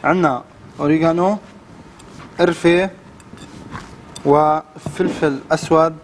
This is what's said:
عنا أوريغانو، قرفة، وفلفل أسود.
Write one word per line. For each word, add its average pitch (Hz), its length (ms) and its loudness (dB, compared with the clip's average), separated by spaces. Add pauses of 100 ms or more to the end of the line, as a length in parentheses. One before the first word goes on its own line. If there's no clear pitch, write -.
عنا 151 380 0 (380)
أوريغانو، 165 580 0 (1000)
قرفة، 175 500 2 (1300)
وفلفل 151 1160 0 (100)
أسود. 160 540 2